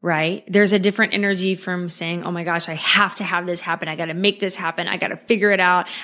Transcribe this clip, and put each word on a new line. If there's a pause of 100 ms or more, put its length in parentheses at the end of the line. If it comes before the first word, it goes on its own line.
right?
There's
a
different
energy
from
saying,
"Oh
my
gosh,
I
have
to
have
this
happen.
I
gotta
make
this
happen.
I
gotta
figure
it
out. (180)